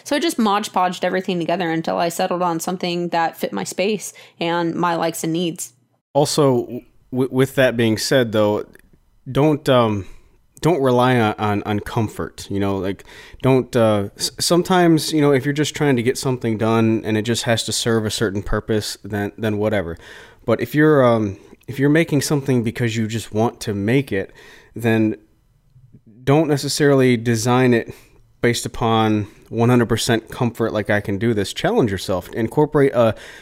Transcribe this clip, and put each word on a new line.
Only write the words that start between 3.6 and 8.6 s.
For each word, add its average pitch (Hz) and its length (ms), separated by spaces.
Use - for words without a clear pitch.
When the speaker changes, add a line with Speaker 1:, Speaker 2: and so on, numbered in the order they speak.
Speaker 1:
space 190 480
and 170 380
my 170 200
likes 165 280
and 165 80
needs. 170 400
Speaker 2:
Also, 139 520
w-, 127 200
with 131 240
that 127 220
being 110 200
said, 120 360
though, 104 320